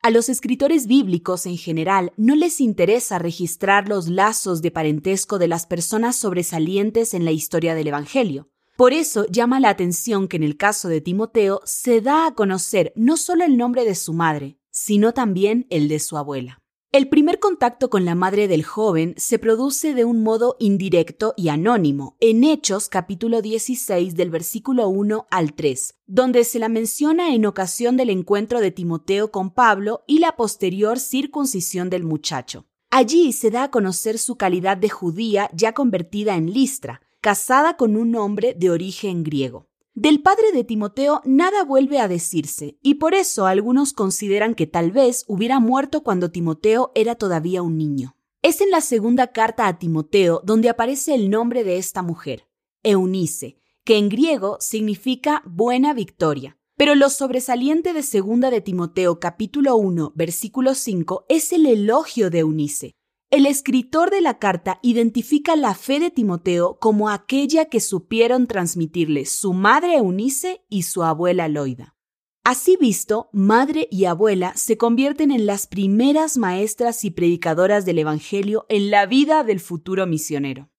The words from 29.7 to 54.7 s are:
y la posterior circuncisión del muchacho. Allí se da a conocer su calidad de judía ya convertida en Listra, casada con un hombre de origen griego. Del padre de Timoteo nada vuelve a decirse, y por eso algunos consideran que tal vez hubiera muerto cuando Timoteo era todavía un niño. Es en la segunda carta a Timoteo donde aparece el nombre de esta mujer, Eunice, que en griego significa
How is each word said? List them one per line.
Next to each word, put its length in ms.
y 140
la 160
posterior 640
circuncisión 920
del 140
muchacho. 600
Allí 460
se 160
da 140
a 60
conocer 460
su 200
calidad 420
de 100
judía 640
ya 220
convertida 600
en 140
Listra, 520
casada 560
con 200
un 200
hombre 400
de 140
origen 520
griego. 460
Del 220
padre 320
de 100
Timoteo 640
nada 400
vuelve 360
a 60
decirse, 760
y 140
por 180
eso 320
algunos 480
consideran 600
que 120
tal 260
vez 340
hubiera 320
muerto 440
cuando 280
Timoteo 640
era 200
todavía 480
un 160
niño. 360
Es 180
en 100
la 120
segunda 460
carta 380
a 120
Timoteo 640
donde 240
aparece 460
el 160
nombre 340
de 140
esta 240
mujer, 440
Eunice, 760
que 120
en 140
griego 500
significa 840